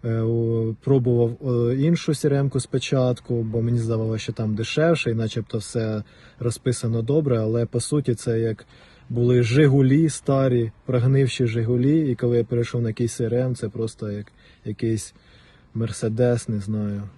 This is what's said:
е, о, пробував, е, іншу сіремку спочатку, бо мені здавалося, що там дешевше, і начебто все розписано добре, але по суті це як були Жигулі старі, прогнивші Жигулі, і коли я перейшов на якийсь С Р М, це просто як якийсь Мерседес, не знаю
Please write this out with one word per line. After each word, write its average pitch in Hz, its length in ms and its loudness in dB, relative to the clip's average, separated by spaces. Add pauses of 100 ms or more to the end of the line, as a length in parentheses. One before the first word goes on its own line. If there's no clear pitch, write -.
е, 113 160 -2
о, 113 540 0 (100)
пробував, 120 520 2 (340)
е, 131 60 0
іншу 156 380 0
сіремку 139 460 0
спочатку, 123 800 -2
бо 113 200 -2
мені 117 160 0
здавалося, 113 440 -2
що 113 100 -6
там 107 220 -2
дешевше, 151 560 0
і 113 40 0
начебто 113 440 -4
все 107 440 -4 (360)
розписано 117 640 -2
добре, 139 360 2
але 113 280 0
по 117 140 -4
суті 135 340 -2
це 113 260 -2
як 113 260 -4 (420)
були 120 340 4
Жигулі 139 680 4
старі, 131 640 0 (140)
прогнивші 127 600 2
Жигулі, 123 680 2
і - 20 0
коли 120 240 2
я 117 60 2
перейшов 120 380 -2
на 113 60 -2
якийсь 113 320 -4
С 120 40 0
Р 113 100 -2
М, 127 200 0
це 113 140 -8
просто 110 420 -6
як 104 160 -8 (380)
якийсь 110 500 -4 (600)
Мерседес, 113 760 0
не 107 120 -4
знаю 104 420 -4 (160)